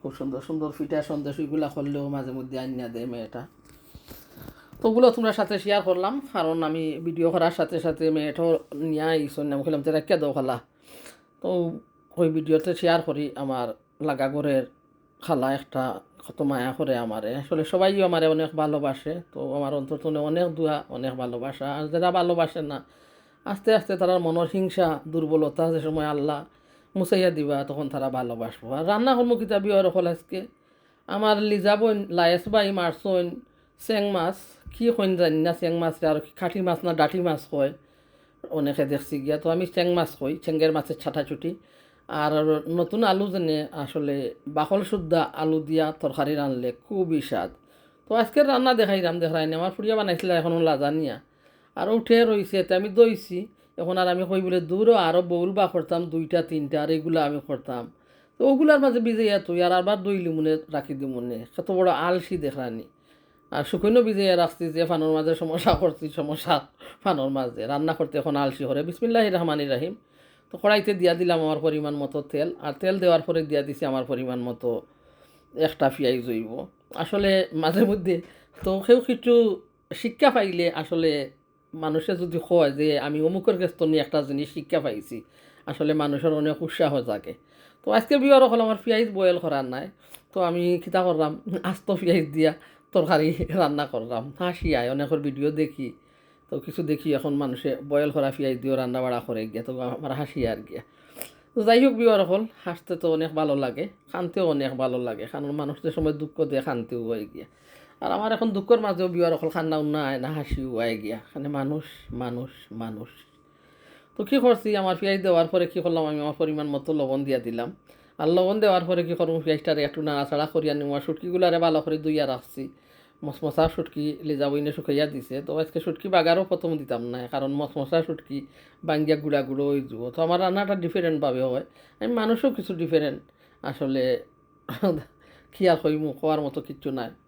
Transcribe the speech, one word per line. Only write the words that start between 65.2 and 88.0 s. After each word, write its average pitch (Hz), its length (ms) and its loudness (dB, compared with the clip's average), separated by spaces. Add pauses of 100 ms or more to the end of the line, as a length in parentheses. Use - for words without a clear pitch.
সমস্যা 165 400 0
করছি, 160 340 0
সমস্যা 151 580 -2 (360)
ফানোর 139 280 0
মাঝে 123 360 -4
রান্না 147 280 0
করতে 156 240 -2
এখন 143 180 -2
আলসি 139 280 -2
করে। 139 180 -2
বিসমিল্লাহির 214 520 0
রহমানির 151 360 0
রহিম। 151 240 -2 (560)
তো - 80 -14
কড়াইতে 208 360 2
দিয়া 175 200 4
দিলাম 170 260 2
আমার 156 180 0
পরিমাণ 151 360 -2
মতো 143 280 -4
তেল, 151 380 -2
আর 147 200 -6
তেল 190 180 0
দেওয়ার 170 240 4
পরে 165 200 0
দিয়া 147 200 0
দিছি 139 220 -6
আমার 135 200 -2
পরিমাণ 127 360 -4
মতো 120 420 -4 (720)
একটা 151 420 2
পেঁয়াজ 123 300 0
হইব। 113 400 -6 (280)
আসলে 190 580 2
মাঝে 160 320 4
মধ্যে 185 360 0 (440)
তো 190 220 0
কেউ 247 140 8
কিছু 240 600 4 (340)
শিক্ষা 240 360 4
পাইলে 180 440 2
আসলে 156 560 0 (440)
মানুষে 160 420 -2
যদি 170 220 -4 (100)
কয় 165 220 6
যে, 147 280 0
"আমি 147 240 -2
অমুকের 190 360 2
কাছ 180 200 0
থেকে 156 200 2
একটা 147 240 0
জিনিস 139 300 -6
শিক্ষা 156 280 -2
পাইছি", 110 420 -8 (440)
আসলে 151 280 -2
মানুষের 147 380 0
অনেক 151 300 0
উৎসাহ 147 380 0
জাগে। 113 340 -6 (500)
তো - 60 -2
আজকে 226 280 4